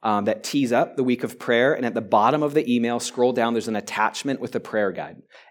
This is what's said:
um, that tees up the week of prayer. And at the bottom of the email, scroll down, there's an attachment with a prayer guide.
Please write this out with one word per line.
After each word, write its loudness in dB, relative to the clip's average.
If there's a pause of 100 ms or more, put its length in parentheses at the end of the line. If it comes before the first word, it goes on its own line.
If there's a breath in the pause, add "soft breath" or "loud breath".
um, 0
that -2
tees 0
up 2
the 0
week 0
of -8
prayer. 2
And -4
at -2
the -2
bottom 4
of 0
the 2
email, 0
scroll 0
down, 0
there's -4
an -2
attachment -2
with -8
a -2
prayer -2
guide. -12 (280 soft breath)